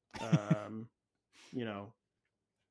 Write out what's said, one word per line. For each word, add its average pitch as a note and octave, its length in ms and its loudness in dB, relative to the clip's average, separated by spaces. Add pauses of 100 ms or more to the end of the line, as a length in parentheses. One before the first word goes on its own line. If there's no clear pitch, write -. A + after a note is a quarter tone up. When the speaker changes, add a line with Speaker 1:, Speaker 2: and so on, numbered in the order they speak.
(140)
Speaker 1:
<laughs> - 80 -8
Speaker 2:
Um, A2 680 2 (680)
you B2 120 -2
know, G#2 280 -6 (760)